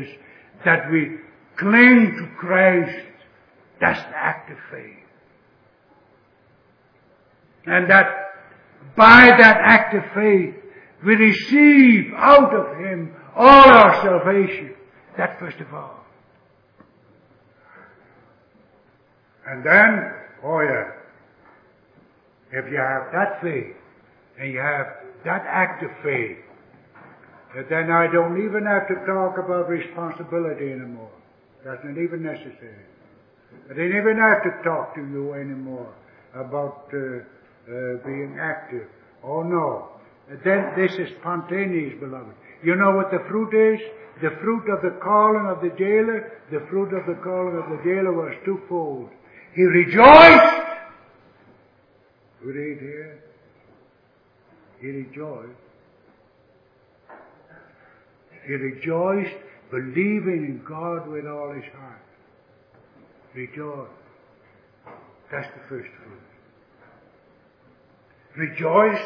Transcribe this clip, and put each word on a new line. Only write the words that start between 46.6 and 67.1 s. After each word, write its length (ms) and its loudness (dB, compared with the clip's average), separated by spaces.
fruit 240 -6
of 120 -8
the 160 -10
calling 360 -8
of 100 -12
the 160 -12
jailer 280 -2
was 200 -8
twofold. 640 -10
He 80 0
rejoiced 1040 8
we 80 -14
read 260 -12
here, 440 -20
he 80 -18
rejoiced. 720 -16
He 80 -10
rejoiced, 840 -8
believing 760 -6
in 200 -14
God 420 -12
with 180 -14
all 260 -14
his 120 -18
heart. 260 -20
Rejoice. 540 -18
That's 180 -14
the 200 -20
first 200 -18
fruit. 200 -20